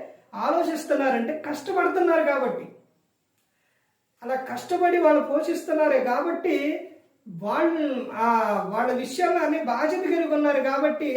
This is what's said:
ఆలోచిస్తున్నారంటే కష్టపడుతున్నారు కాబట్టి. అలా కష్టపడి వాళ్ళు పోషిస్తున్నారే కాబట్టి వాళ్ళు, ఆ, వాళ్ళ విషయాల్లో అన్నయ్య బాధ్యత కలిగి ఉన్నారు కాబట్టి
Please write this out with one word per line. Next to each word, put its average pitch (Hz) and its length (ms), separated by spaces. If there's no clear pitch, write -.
ఆలోచిస్తున్నారంటే 277 1040
కష్టపడుతున్నారు 339 840
కాబట్టి. 254 420
అలా 247 200
కష్టపడి 349 560
వాళ్ళు 302 240
పోషిస్తున్నారే 302 760
కాబట్టి 302 580
వాళ్ళు, 311 480
ఆ, 220 140
వాళ్ళ 233 220
విషయాల్లో 349 500
అన్నయ్య 302 220
బాధ్యత 302 400
కలిగి 330 300
ఉన్నారు 285 280
కాబట్టి 285 560